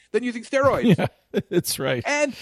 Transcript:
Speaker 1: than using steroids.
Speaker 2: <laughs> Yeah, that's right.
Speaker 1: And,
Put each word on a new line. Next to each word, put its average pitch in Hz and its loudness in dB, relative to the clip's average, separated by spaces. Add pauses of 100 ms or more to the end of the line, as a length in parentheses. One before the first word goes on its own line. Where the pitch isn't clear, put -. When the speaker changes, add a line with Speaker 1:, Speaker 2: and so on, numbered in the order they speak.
(140)
Speaker 1:
than 226 0
using 240 -6
steroids. 240 4
Speaker 2:
<laughs> - -2 (220)
Yeah, - 0 (100)
that's - -2
right. 131 -2
Speaker 1:
And, 294 0